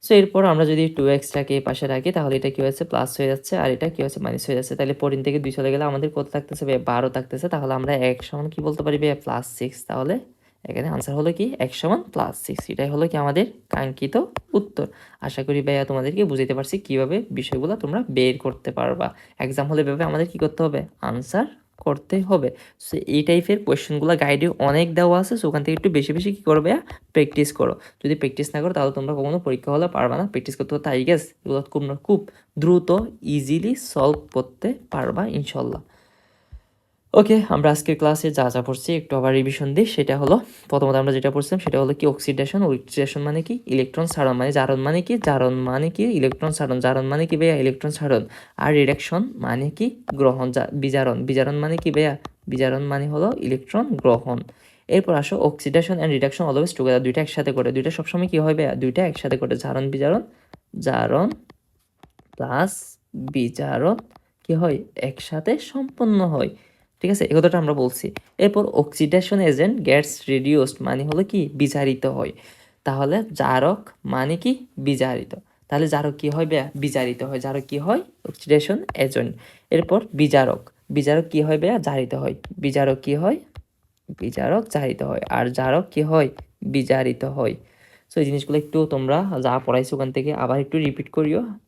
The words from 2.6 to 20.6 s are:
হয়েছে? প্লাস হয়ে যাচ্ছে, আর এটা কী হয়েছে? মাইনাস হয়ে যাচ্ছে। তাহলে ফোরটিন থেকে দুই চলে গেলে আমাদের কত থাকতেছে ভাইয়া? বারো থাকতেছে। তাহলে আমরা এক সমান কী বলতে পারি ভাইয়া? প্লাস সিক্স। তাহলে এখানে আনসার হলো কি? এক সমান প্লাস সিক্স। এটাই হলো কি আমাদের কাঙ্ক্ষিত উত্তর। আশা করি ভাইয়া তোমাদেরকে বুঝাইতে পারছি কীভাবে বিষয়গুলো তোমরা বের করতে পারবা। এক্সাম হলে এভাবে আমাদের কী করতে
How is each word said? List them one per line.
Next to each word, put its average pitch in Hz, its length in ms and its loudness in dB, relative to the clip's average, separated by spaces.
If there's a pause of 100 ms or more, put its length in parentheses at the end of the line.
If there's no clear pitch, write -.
হয়েছে? 135 260 -2
প্লাস 123 280 -2
হয়ে 139 140 0
যাচ্ছে, 135 200 -6 (100)
আর 139 140 2
এটা 160 180 -2
কী - 80 -8
হয়েছে? 139 220 -4
মাইনাস 120 220 -6
হয়ে 135 120 -2
যাচ্ছে। 127 200 -6
তাহলে 131 220 -2
ফোরটিন 139 260 0
থেকে 147 180 0
দুই 135 120 -4
চলে 135 160 0
গেলে 143 180 0
আমাদের 139 260 -2
কত 143 180 -4
থাকতেছে 147 340 -6
ভাইয়া? 127 220 0
বারো 123 260 0
থাকতেছে। 131 380 -6
তাহলে 139 240 -2
আমরা 131 140 -2 (180)
এক 127 80 -2 (100)
সমান 147 240 -6
কী - 140 -10
বলতে 151 200 -4
পারি 147 160 0
ভাইয়া? 147 220 2
প্লাস 123 200 -4 (140)
সিক্স। 127 200 -8 (100)
তাহলে 135 280 -2 (480)
এখানে - 300 -6
আনসার 139 240 -6
হলো 156 200 2
কি? 202 80 0 (180)
এক 127 160 -6
সমান 190 200 0 (140)
প্লাস - 200 -2 (100)
সিক্স। - 180 -8 (100)
এটাই 139 220 -2
হলো 147 160 2
কি 165 140 -4
আমাদের 147 220 2 (280)
কাঙ্ক্ষিত 135 400 -4 (440)
উত্তর। 196 280 -4 (400)
আশা 135 200 -8
করি 143 200 0
ভাইয়া 139 240 2
তোমাদেরকে 139 400 0
বুঝাইতে 135 280 -2
পারছি 135 180 -6 (100)
কীভাবে 135 300 0 (220)
বিষয়গুলো 143 340 -4 (100)
তোমরা 156 180 -4 (160)
বের 127 180 2 (100)
করতে - 340 -6
পারবা। 123 280 -2 (380)
এক্সাম 135 260 -4
হলে 156 140 0
এভাবে 143 260 -4
আমাদের 156 220 -2
কী - 60 -12
করতে 156 280 -2